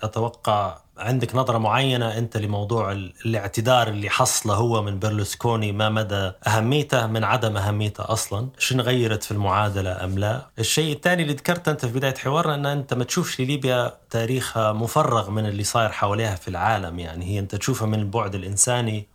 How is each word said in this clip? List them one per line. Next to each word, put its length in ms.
أتوقع 760
عندك 380
نظرة 220
معينة 600
أنت 200
لموضوع 540
ال-، 220
الاعتذار 640
اللي 220
حصله 440
هو 300
من 160
بيرلوسكوني، 720
ما 180
مدى 420
أهميته 600
من 160
عدم 340
أهميته 460
أصلًا، 440
شن 240
غيرت 420
في 80
المعادلة 720
أم 160
لا؟ 280
الشيء 360
الثاني 260
اللي 120
ذكرته 380
أنت 140
في 80
بداية 220
حوارنا 400
أن 100
أنت 280
ما 100
تشوفش 360
ليبيا 580
تاريخها 640
مفرغ 560
من 160
اللي 180
صاير 260
حواليها 460
في 120
العالم، 520
يعني 260
هي 140
أنت 160
تشوفها 320
من 120
البعد 360
الإنساني 800